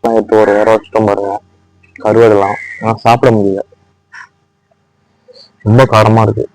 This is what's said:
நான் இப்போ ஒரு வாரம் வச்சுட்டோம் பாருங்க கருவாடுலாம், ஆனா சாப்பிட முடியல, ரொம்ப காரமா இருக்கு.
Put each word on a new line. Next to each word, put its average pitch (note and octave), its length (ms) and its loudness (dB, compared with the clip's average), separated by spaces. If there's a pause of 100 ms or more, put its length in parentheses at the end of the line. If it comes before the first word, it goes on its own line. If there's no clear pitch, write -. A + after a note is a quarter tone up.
நான் A2+ 180 0
இப்போ A2 200 -6
ஒரு G#2 160 2
வாரம் G#2+ 180 2
வச்சுட்டோம் A2 340 -4
பாருங்க G2+ 240 -4 (720)
கருவாடுலாம், G#2+ 540 2 (240)
ஆனா A2 120 -6 (120)
சாப்பிட A#2+ 320 2
முடியல, G2 240 -2 (2000)
ரொம்ப A#2 140 4 (140)
காரமா A2 320 2
இருக்கு. G#2+ 280 -4